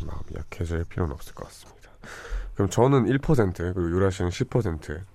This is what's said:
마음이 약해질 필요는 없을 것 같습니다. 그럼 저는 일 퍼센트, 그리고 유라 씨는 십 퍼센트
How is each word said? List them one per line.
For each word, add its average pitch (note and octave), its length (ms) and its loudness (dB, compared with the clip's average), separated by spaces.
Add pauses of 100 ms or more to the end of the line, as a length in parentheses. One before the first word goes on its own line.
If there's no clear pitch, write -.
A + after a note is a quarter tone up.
마음이 - 320 -6
약해질 E2+ 480 -4
필요는 E2 300 -2
없을 - 200 -14
것 - 120 -12
같습니다. - 420 -20 (680)
그럼 G2+ 140 2
저는 B2+ 380 6
일 B2+ 120 4
퍼센트, F#2+ 540 2
그리고 F2+ 180 0
유라 F#2+ 200 4
씨는 F2+ 220 0
십 - 180 -4
퍼센트 D#2+ 500 -2 (140)